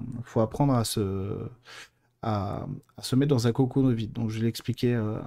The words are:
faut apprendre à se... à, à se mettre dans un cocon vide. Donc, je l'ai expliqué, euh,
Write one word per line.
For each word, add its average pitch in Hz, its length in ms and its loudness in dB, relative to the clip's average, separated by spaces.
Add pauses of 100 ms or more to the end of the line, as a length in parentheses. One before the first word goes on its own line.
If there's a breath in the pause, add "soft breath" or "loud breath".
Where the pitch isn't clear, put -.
(240)
faut - 180 0
apprendre 139 320 2
à 120 100 4
se... 98 540 -2 (840 loud breath)
à, 101 460 -4 (300)
à - 40 -18
se - 140 -2
mettre 143 140 4
dans 120 180 4
un 117 60 4
cocon 131 360 2
vide. 113 220 0
Donc, 113 180 -2
je 110 120 -4
l'ai 117 60 2
expliqué, 120 460 0
euh, 110 340 -2